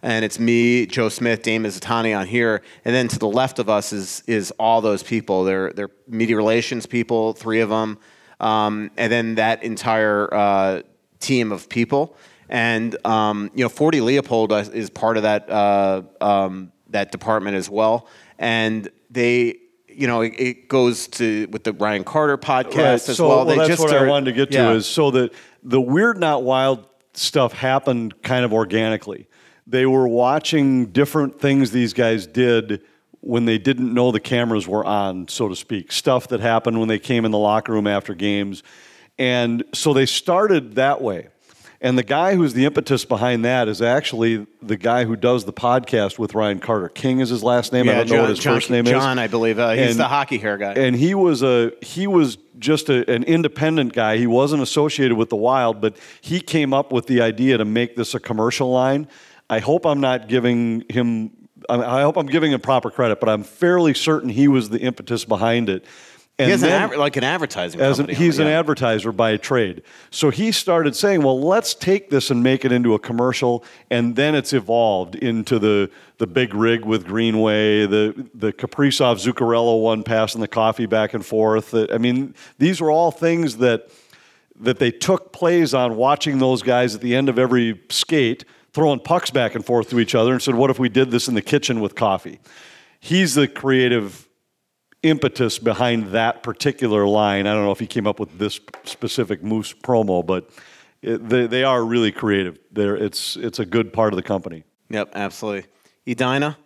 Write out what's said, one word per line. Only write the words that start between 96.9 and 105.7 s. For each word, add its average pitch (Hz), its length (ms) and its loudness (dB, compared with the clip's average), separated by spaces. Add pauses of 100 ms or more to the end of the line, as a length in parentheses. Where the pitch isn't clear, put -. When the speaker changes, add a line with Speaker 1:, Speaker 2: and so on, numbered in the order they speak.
Speaker 2:
line. 101 400 2
I 104 60 0
don't 107 140 0
know 101 60 0
if 95 60 -4
he 113 80 -6
came 107 200 -4
up 104 120 -2
with 90 200 -10
this 101 200 -4 (260)
specific 104 600 -6
Moose 107 300 -4
promo, 101 500 0
but 90 240 -2 (540)
it, 113 260 -6
they, 123 180 2
they 127 160 -2
are 127 220 2
really 113 260 2
creative. 98 480 -2 (140)
They're, 101 240 -2
it's, - 400 -6
it's 110 220 -8
a 110 80 -4
good 98 260 -2
part 107 220 2
of - 20 -2
the 90 60 -4
company. 85 420 -6 (240)
Speaker 1:
Yep, 104 260 -6
absolutely. 98 520 -8 (420)